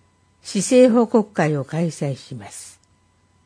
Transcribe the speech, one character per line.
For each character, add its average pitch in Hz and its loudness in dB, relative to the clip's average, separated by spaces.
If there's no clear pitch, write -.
市 - -6
政 254 4
報 233 2
告 220 0
会 151 -2
を 135 -6
開 165 -4
催 143 -6
し - -18
ま 104 -16
す。 - -20